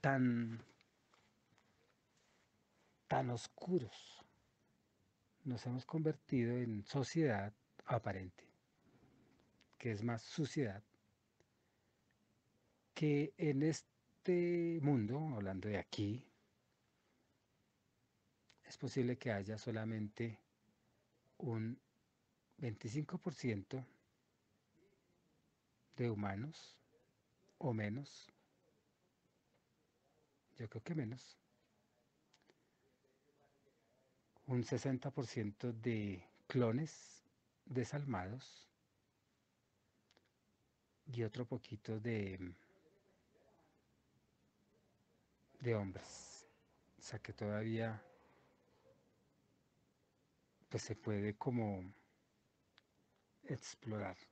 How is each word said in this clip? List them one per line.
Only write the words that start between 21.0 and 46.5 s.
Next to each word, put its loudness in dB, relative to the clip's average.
un -2
veinticinco -4
por -4
ciento -2
de 2
humanos -4
o -2
menos, -4
yo -8
creo -8
que -4
menos, -4
un 4
sesenta 0
por -2
ciento -2
de -2
clones 0
desalmados -4
y -4
otro -2
poquito -6
de, -2
de 2
hombres. -6